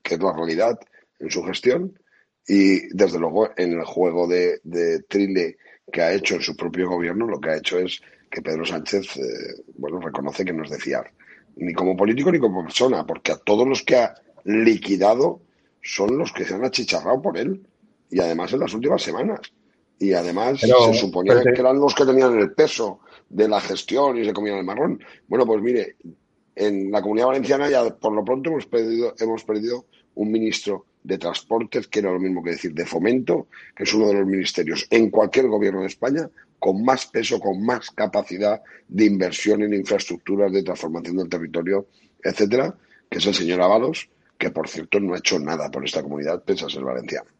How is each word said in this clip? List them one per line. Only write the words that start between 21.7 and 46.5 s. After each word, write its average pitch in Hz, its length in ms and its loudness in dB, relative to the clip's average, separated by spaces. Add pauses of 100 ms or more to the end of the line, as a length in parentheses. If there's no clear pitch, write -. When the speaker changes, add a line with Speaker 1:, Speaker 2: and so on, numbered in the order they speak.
Speaker 1:
los 143 140 4
que 139 120 4
tenían 131 340 6
el 98 140 2
peso 113 480 0 (280)
de 104 180 2
la 104 140 2
gestión 123 560 -2
y 113 80 -2
se 104 80 -2
comían 101 240 -4
el 92 80 -4
marrón. 135 340 -4 (280)
Bueno, 123 180 2
pues 110 160 0
mire, 117 340 -2 (600)
en 98 360 -2
la 104 120 0
Comunidad 110 240 0
Valenciana 135 420 0
ya 123 260 2
por 110 180 -2
lo 107 120 -2
pronto 135 240 -2
hemos 151 160 -4
perdido, 113 540 -2
hemos 113 240 -2
perdido 117 420 -4 (300)
un 107 160 -2
ministro 107 560 -2 (160)
de - 160 -4
Transportes, 110 680 -4
que 107 120 -2
era 98 120 0
lo 90 80 -2
mismo 92 240 -2
que 85 80 -4
decir 82 220 -6
de 82 120 -4
Fomento, 123 600 0 (280)
que 101 80 -8
es - 100 -2
uno 110 140 4
de 101 80 4
los 98 120 2
ministerios 85 600 -2
en 113 220 4
cualquier 110 360 4
gobierno 98 340 0
de 95 60 -4
España 143 420 -4 (280)
con 98 260 0
más 131 240 0
peso, 110 320 -2
con 98 240 -2
más 120 280 -2
capacidad 104 680 -2 (260)
de 107 180 2
inversión 101 580 2
en 104 100 0
infraestructuras, 98 800 0
de 95 120 2
transformación 85 540 -6
del 90 120 -2
territorio, 85 580 -4 (360)
etcétera, 113 520 0 (340)
que - 100 -6
es - 60 0
el 101 80 2
señor 90 280 0
Ábalos, 117 480 2 (280)
que, - 140 -4
por 80 160 -6
cierto, 82 320 -2
no 92 140 -2
ha 90 60 -6
hecho 90 200 0
nada 76 320 -4
por 65 140 -8
esta 76 180 -4
comunidad, 73 400 -6
pese 92 220 -2